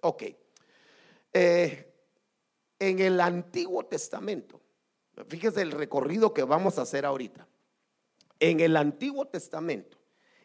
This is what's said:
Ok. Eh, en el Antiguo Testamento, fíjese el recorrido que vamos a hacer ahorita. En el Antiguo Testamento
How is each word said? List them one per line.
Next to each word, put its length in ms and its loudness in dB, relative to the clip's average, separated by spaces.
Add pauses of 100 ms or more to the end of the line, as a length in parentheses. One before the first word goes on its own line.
Ok. 220 -2 (1120)
Eh, 600 2 (840)
en 200 0
el 220 4
Antiguo 640 -2
Testamento, 760 -10 (680)
fíjese 340 -4
el 100 -4
recorrido 640 0
que 100 0
vamos 340 2
a 60 -2
hacer 220 -4
ahorita. 420 -8 (920)
En 200 4
el 160 6
Antiguo 500 0
Testamento 720 -10 (480)